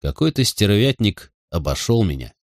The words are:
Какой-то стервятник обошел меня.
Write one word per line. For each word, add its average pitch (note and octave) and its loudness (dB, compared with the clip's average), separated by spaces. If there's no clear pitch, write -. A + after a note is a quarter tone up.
Какой-то C3 -2
стервятник G#2+ 0
обошел E2+ 0
меня. C2+ -4